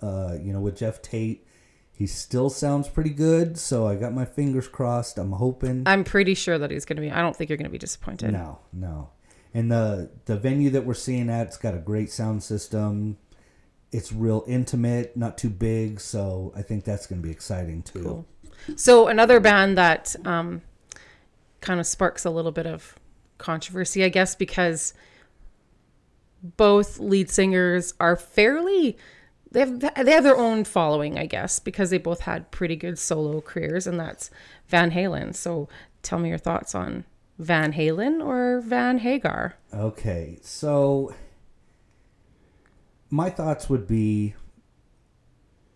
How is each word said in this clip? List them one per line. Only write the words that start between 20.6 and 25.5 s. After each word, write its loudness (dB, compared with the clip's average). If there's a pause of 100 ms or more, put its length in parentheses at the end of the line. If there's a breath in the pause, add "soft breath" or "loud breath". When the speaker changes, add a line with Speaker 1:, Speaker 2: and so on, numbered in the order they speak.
Speaker 2:
kind -2
of -4
sparks -2
a 0
little -2
bit -6
of -12 (440)
controversy, -4
I 6
guess, 2
because -2 (1600 soft breath)